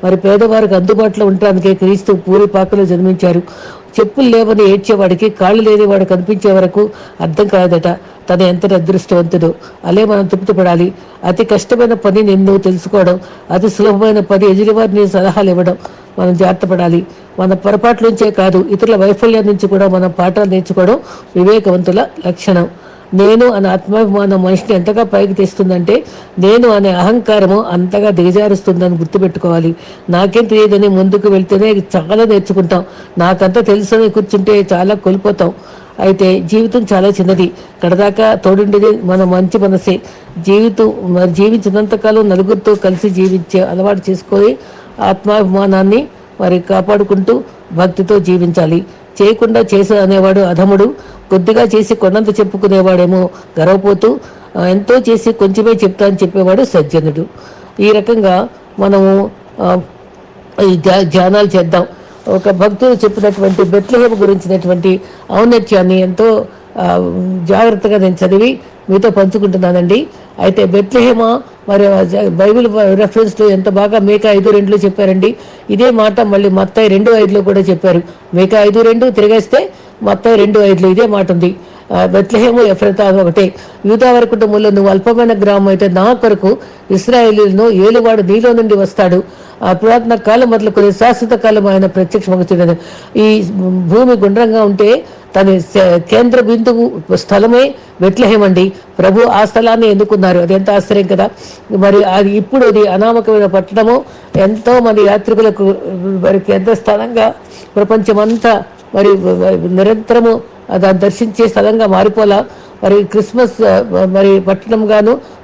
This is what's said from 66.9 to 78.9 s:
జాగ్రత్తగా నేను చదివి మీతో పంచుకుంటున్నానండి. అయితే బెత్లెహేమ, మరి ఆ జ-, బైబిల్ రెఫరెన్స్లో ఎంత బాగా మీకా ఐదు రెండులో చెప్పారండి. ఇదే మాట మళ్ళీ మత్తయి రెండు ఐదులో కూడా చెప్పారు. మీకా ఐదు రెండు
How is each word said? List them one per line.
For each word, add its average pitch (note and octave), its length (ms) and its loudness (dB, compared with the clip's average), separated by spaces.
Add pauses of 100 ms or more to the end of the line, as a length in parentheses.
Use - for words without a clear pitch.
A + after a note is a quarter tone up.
జాగ్రత్తగా G#3 500 0
నేను F#3 180 0 (100)
చదివి A3 340 0 (300)
మీతో G3 200 2
పంచుకుంటున్నానండి. F#3+ 960 0 (320)
అయితే G3 260 0
బెత్లెహేమ, A3+ 760 0 (280)
మరి G3+ 180 2
ఆ G3 160 2
జ-, G3 260 -2
బైబిల్ G#3 400 2 (300)
రెఫరెన్స్లో G#3+ 520 0
ఎంత F#3+ 180 -2
బాగా G3+ 300 0
మీకా G#3 320 0
ఐదు G3 200 2
రెండులో G3+ 260 2
చెప్పారండి. G3 600 -2 (340)
ఇదే A3+ 200 2
మాట G#3+ 300 0
మళ్ళీ G3+ 280 0
మత్తయి F#3+ 400 0
రెండు G3 220 2
ఐదులో G#3 300 2
కూడా G3 200 0
చెప్పారు. F3 420 0 (320)
మీకా F#3+ 280 2
ఐదు G#3 180 2
రెండు A#3 300 2